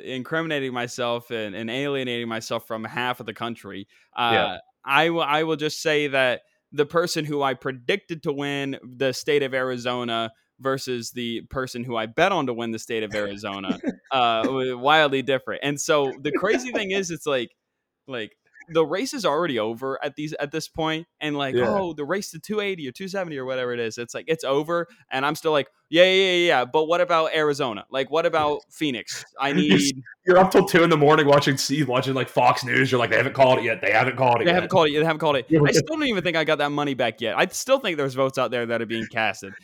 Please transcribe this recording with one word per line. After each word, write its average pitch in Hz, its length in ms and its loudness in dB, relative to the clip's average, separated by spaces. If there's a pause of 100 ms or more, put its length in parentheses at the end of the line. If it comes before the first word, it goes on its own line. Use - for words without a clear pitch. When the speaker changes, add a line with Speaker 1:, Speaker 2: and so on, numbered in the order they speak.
Speaker 1:
incriminating 135 720 -6
myself 120 580 -6
and, 107 220 -6
and 113 160 -8
alienating 127 600 -4
myself 113 360 -6
from 110 200 -8
half 123 340 -4
of 120 60 -14
the 110 80 -10
country, 101 540 -12 (280)
uh, 120 180 0
Speaker 2:
Yeah. 101 240 0 (280)
Speaker 1:
I 139 220 4
w-, 170 160 0
I 151 200 0
will 160 120 -2
just 147 260 -4
say 151 260 0
that 131 340 0 (300)
the 147 140 0
person 170 400 0
who 147 160 -4
I 135 120 0
predicted 139 720 -6
to 160 100 -2
win 139 500 -4
the 127 300 -2
state 147 300 0
of 131 100 -4
Arizona 123 800 -2 (280)
versus 127 520 -4
the 117 380 -6
person 127 340 -6
who 123 140 -8
I 110 80 -2
bet 160 260 2
on 165 160 0
to 123 60 -2
win 117 180 -6
the 110 80 -6
state 110 240 -4
of 104 120 -8
Arizona, 101 640 -6 (160)
Speaker 2:
<laughs> - 160 -16
Speaker 1:
uh, 117 320 2
w-, 127 340 -2
wildly 139 440 4
different. 127 420 -4
And 143 160 -2
so 143 420 2
the 143 100 -4
crazy 233 400 -2
thing 202 200 -2
is, 190 200 -2
it's 160 140 -10
like, 131 240 0 (580)
like, 117 300 -10 (320)
the 160 160 2
race 190 280 -4
is 240 120 -4
already 151 340 0
over 117 440 -4
at 143 120 -6
these, 151 180 -8
at 143 180 -6
this 160 180 -6
point, 160 360 -4 (140)
and, 147 180 -4
like, 135 160 -4
Speaker 2:
Yeah. 120 140 2
Speaker 1:
"Oh, 196 240 0
the 151 140 -8
race 190 260 -4
to 160 80 -16
two 208 220 -6
eighty 190 260 -6
or 123 60 -10
two 190 160 -12
seventy 175 280 -6
or 131 60 -8
whatever 127 300 -4
it 120 80 -4
is." 113 160 -4
It's 120 160 -10
like, 113 160 -8
it's 160 160 -2
over, 151 420 0 (240)
and 135 140 -2
I'm 151 100 0
still 160 160 -2
like, 143 160 2 (220)
"Yeah, 165 160 8
yeah, 185 60 6 (200)
yeah, 175 160 2
yeah, 135 180 4
but 156 200 2
what 170 160 2
about 160 340 2
Arizona? 143 540 0
Like, 131 200 -2
what 160 160 0
about 151 440 0
Phoenix? - 560 -6 (120)
I 139 120 -2
Speaker 2:
<laughs> - 20 -2
You're 151 240 4
s-, 143 60 4
Speaker 1:
need" 135 220 -4 (220)
Speaker 2:
you're 180 120 6
up 185 140 6
till 196 140 6
two 180 160 4
in 170 80 6
the 165 60 4
morning 151 320 6
watching, 143 300 6
see, 147 260 0
watching, 131 300 0
like, 123 160 0
Fox 123 340 4
News. 127 260 2
You're 127 100 4
like, 117 100 2
"They 110 80 4
haven't 127 180 2
called 127 240 6
it 113 60 -2
yet. 113 160 -2
They 98 100 2
haven't 120 240 2
called 120 220 4
it - 80 2
Speaker 1:
They 175 60 4
Speaker 2:
yet." - 20 4
Speaker 1:
haven't 175 160 0
called 175 180 4
it 151 60 0
yet. 151 60 0
They 151 60 2
haven't 160 140 0
called 156 160 2
it 127 140 -2
yet. 156 120 4
Speaker 2:
Yeah. 147 60 4
Speaker 1:
I - 60 4
still 311 240 0
don't 302 100 -2
even 202 160 -2
think 165 140 0
I 160 80 0
got 151 140 2
that 143 120 0
money 147 220 -2
back 120 260 -2
yet. 110 180 -2
I 160 100 4
still 262 320 0
think 190 180 -4
there's 135 160 -2
votes 131 240 0
out 127 120 0
there 120 160 -2
that 117 160 -2
are 117 40 -6
being 113 260 -6
casted. 104 400 -4 (120)